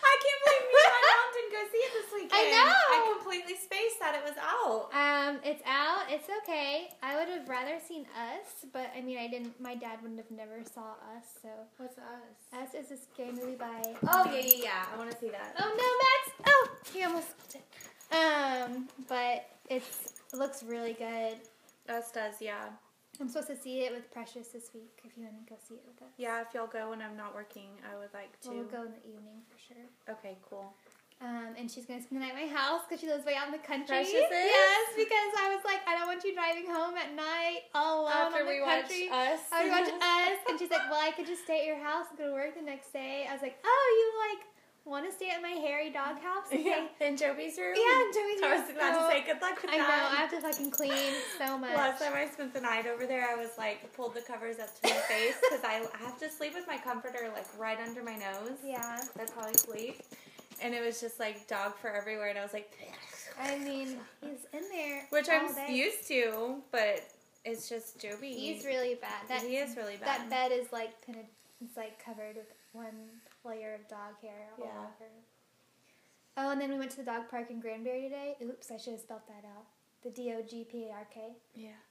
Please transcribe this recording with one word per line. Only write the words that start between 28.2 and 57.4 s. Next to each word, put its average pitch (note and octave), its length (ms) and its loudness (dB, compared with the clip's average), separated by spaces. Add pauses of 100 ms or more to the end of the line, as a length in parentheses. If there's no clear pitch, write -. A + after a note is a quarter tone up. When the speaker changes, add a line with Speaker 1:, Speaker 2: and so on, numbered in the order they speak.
Speaker 1:
to. - 40 -12
Speaker 2:
We'll A#3+ 120 -6
go A#3 240 -10
in A3 80 -14
the - 160 -20
evening G#3+ 400 -20
for - 80 -20
sure. A#3+ 240 -20 (320)
Speaker 1:
Okay, G3 220 -16 (120)
cool. G3 220 -12 (480)
Speaker 2:
Um, A#3 400 -8
and A#3+ 100 -8
she's B3 160 -14
gonna B3 160 -10
spend C4 200 -6
the C4 40 -4
night B3+ 140 -4
at - 0 -
my D#4 80 -4
house D4 400 0
'cause - 140 -6
she D#4+ 100 -6
lives C#4+ 140 -2
way C#4+ 100 2
out C#4+ 120 -2
in D4 40 -6
the D4+ 80 -6
country. C#4+ 320 -4 (160)
Speaker 1:
Precious G#4 160 6
is? - 80 4
Speaker 2:
Yes, G#4 640 8
because G#4+ 400 4
I G4 180 2
was G4 120 -2
like, F#4+ 200 0
"I E4+ 140 2
don't E4+ 80 -2
want F4+ 160 -4
you G4 100 -2
driving E4+ 380 0
home E4+ 240 0
at D#4+ 160 -4
night E4 520 -2 (120)
all D#4 320 4
alone D4+ 240 4
Speaker 1:
After E4 80 0
Speaker 2:
in C#4+ 60 2
the C#4+ 80 0
Speaker 1:
we C#4 80 0
watch C4+ 260 4
Speaker 2:
country." F4+ 240 -2
Speaker 1:
Us. C4 280 2 (120)
Speaker 2:
I F#4 160 4
would F#4 40 4
watch F4+ 200 4
Speaker 1:
<laughs> F4 80 -4
Speaker 2:
Us, F4+ 480 4
and A#4+ 100 0
she's F4 140 -2
like, C4+ 180 2
"Well, D4+ 120 4
I D#4 100 4
could D#4+ 160 -6
just F4 160 -6
stay D#4 160 0
at D4 60 2
your D4+ 180 -2
house D#4 260 -2
and D#4 80 -18
go D4 100 -4
to C#4+ 40 -2
work C#4+ 240 -4
the E4+ 60 -10
next C#4 320 -10
day." C4+ 360 -6
I C#4 40 -4
was C4+ 80 -6
like, C4 240 -8
"Oh, C5 200 8 (140)
you, A4+ 80 8 (240)
like, - 160 -8 (380)
wanna D4 260 -6
stay F#4 200 -6
at F4 100 -2
my E4+ 80 -6 (100)
hairy D4+ 300 -2
doghouse?" D4+ 640 -4
Speaker 1:
Yeah, D#4+ 420 2
Speaker 2:
Okay. D4 140 0
Speaker 1:
in C#4 80 -2
Joby's D4 420 -2
room? F4+ 160 -2
Speaker 2:
Yeah, A#4+ 260 8
in G#4 140 2
Joby's G#4 260 0
Speaker 1:
I D4 140 6
was D4+ 140 0
Speaker 2:
room. C#4 80 -6
Speaker 1:
about D4 180 4
to E4 80 4
Speaker 2:
So, E4 80 6
Speaker 1:
say, C#4+ 160 6
"Good D#4 140 0
luck F#4 200 -2
with E4+ 100 -2
Speaker 2:
I D#4 60 4
know, C#4+ 140 4
Speaker 1:
that." C#4 220 4
Speaker 2:
I - 100 2
have D#4 80 0
to E4+ 80 -2
fucking D4+ 320 -2
clean C#4 420 0 (240)
so C4+ 200 -2
much. C4 180 -2
Speaker 1:
Last C4+ 260 4
time D4 120 0
I C#4+ 160 0
spent C4+ 240 -8
the C4+ 80 -4
night A#3 260 0
over A#3+ 180 -2
there, B3 240 0
I A#3+ 60 0
was A#3 220 -6
like, G#3+ 340 -6
pulled A#3 240 -6
the A#3 60 -8
covers A#3 360 -8
up A3 160 -10
to - 140 -2
my - 80 4 (160)
face A3+ 240 2 (140)
'cause C#4+ 160 0
I A3 180 0 (160)
have B3 200 -10
to D#4 100 -6
sleep D4+ 240 -6
with F4 120 -8
my D4+ 120 -6
comforter, A#3+ 580 -6
like, G3+ 100 -8 (120)